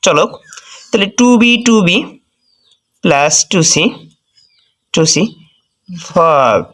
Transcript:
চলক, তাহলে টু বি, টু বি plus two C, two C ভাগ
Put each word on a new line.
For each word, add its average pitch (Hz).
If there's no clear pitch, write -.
চলক, 160
তাহলে 294
টু 247
বি, 240
টু 233
বি 175
plus 147
two 170
C, -
two 160
C -
ভাগ 143